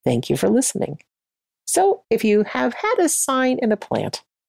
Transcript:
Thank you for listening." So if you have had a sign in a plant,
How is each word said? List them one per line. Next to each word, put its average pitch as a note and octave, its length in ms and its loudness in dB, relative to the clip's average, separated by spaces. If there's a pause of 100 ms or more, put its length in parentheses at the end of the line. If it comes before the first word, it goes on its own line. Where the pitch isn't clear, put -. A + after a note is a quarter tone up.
Thank B2 260 0
you C#3+ 60 0
for F#3+ 140 0
listening." A3 520 -2 (640)
So F#4+ 440 2
if A3 160 0
you G#3 180 4
have B3+ 300 -2
had G#4 260 -2
a E4+ 80 4
sign C4 520 0
in A3 120 0
a G#3 60 2
plant, - 460 -6 (260)